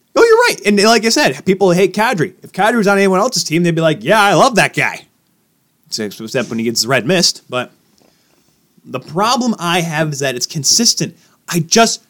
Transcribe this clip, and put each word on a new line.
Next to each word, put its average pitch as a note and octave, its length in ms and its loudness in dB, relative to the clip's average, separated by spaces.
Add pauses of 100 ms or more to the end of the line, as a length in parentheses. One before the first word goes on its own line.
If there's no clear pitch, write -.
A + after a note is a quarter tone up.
(160)
Oh, A4 80 4
you're A4+ 120 6 (200)
right. - 100 -6
And G3+ 220 2
like A#3 160 4
I A3+ 60 2
said, A#3 360 0
people F#3+ 240 2
hate F3+ 240 0
Kadri. G#3 480 -2
If - 100 -20
Kadri A3 240 0
was G3 120 2
on G3 100 2
anyone F#3+ 220 2
else's B3+ 240 -2
team, E3 180 -2
they'd E3+ 120 0
be D#3+ 60 -2
like, D#3+ 220 0
"Yeah, G3+ 180 2
I G3+ 140 4
love A3 220 4
that D3 180 0
guy." A2 320 -4 (800)
Except, G#2+ 340 -10
except A2+ 300 -4
when A#2 80 -6
he A2+ 60 -4
gets A2+ 180 -2
the A2+ 60 -6
red B2+ 180 0
mist. F3 420 0
But... B2 220 -8 (1120)
The B2 160 -10
problem A3+ 600 -2
I F3 200 0
have D#3+ 320 -2
is C3+ 60 -10
that C3+ 160 -2
it's B2 120 -8
consistent. - 680 -2 (320)
I E3+ 120 -2
just A3 500 0